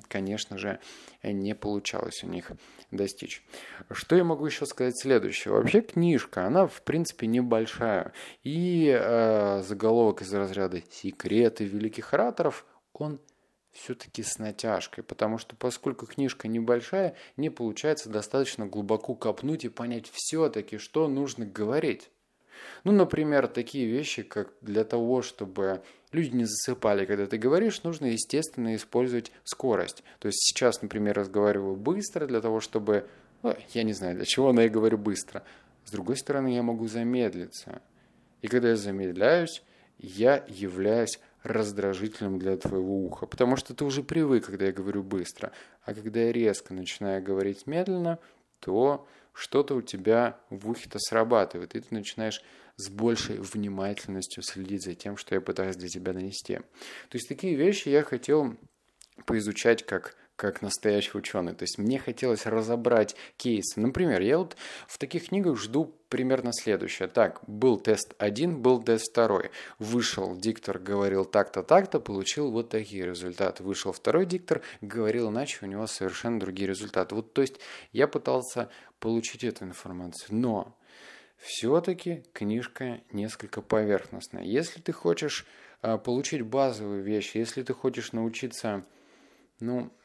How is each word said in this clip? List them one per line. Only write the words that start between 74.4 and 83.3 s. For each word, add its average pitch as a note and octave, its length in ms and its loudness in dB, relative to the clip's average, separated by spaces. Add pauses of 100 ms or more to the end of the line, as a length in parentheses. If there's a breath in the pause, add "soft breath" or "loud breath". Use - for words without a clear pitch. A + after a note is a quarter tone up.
говорил A2 480 0
иначе, A2+ 320 -4
у G#2 40 -8
него G2+ 200 -6
совершенно G#2+ 520 -4
другие F#2+ 300 -4
результаты. F#2+ 460 -2
Вот, A2 180 -6
то - 80 2
есть C3+ 180 0 (340 loud breath)
я B2+ 140 4
пытался C3 640 -2 (320 loud breath)
получить A2+ 440 -2
эту G#2 200 -6
информацию, F2+ 720 -10
но A2+ 420 -2 (640 loud breath)
все-таки E3+ 920 0
книжка A#2 680 -6 (120)
несколько G#2 500 -8